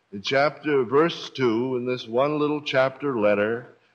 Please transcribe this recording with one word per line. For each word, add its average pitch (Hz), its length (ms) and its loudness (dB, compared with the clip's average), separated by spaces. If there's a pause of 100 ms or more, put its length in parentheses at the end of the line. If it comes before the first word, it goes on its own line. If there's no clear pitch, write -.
(120)
the 104 80 -10
chapter, 139 640 0
verse 147 480 0
two, 127 440 0
in 123 100 -4
this 127 220 -4
one 139 300 0
little 147 240 -2
chapter 135 580 -2
letter, 104 560 0 (200)